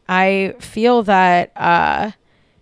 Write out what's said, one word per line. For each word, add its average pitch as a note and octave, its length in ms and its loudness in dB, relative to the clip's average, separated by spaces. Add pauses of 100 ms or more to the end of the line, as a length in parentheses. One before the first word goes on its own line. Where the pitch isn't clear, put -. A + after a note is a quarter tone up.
I F#3+ 500 -2
feel A#3 440 0
that, F#3 520 2
uh, E3+ 560 -2 (500)